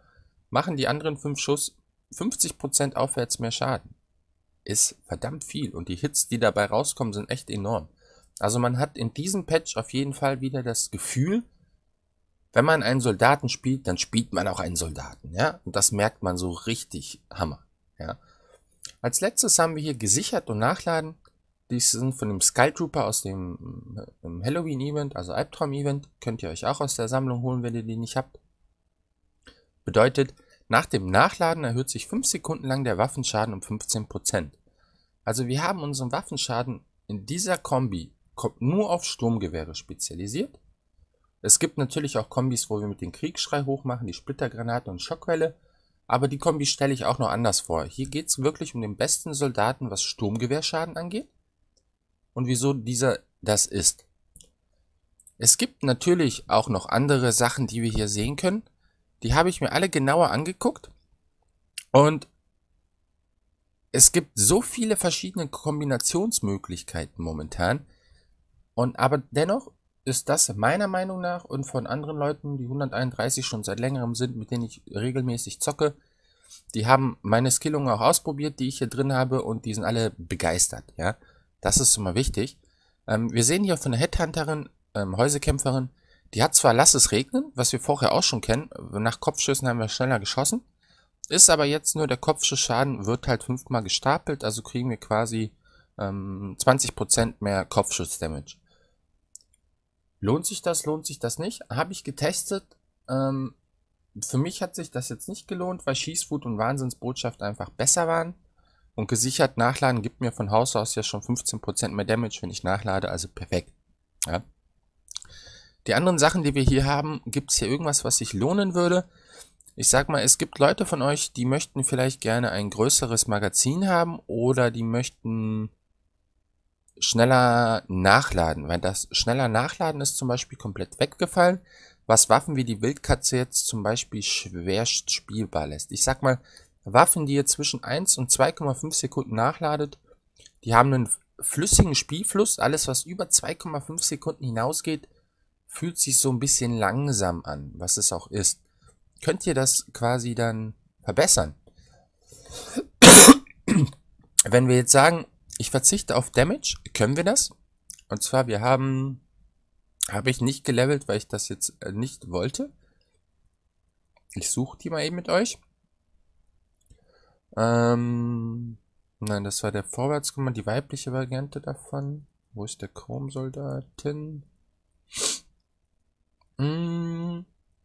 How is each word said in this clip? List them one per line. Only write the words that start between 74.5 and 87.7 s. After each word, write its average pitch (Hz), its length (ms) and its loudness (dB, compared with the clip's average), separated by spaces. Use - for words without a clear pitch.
ich - 260 -12
regelmäßig 123 720 -4
zocke, 147 320 0
die 110 140 -2
haben 135 340 4
meine 117 300 4
Skillungen 143 380 0
auch 107 100 0
ausprobiert, 143 600 0
die 131 100 -2
ich 135 100 -8
hier 127 80 -2
drin 135 260 -2
habe, 131 300 0
und 113 220 -6
die 110 80 -4
sind 104 100 -4
alle 113 340 0
begeistert, 85 680 -2
ja. 104 200 -2
Das 101 160 2
ist - 200 4
immer 95 180 -2
wichtig. 131 420 -2
Ähm, 110 280 -2
wir 113 100 2
sehen 175 220 2
hier 180 120 0
von 135 140 -4
der 120 100 0
Headhunterin, 160 680 -2
ähm, 98 200 -4
Häusekämpferin, 135 760 0
die 110 80 0
hat 123 140 4
zwar 123 180 6
Lass 135 220 8
es - 160 4
regnen, 254 420 -2
was 123 180 0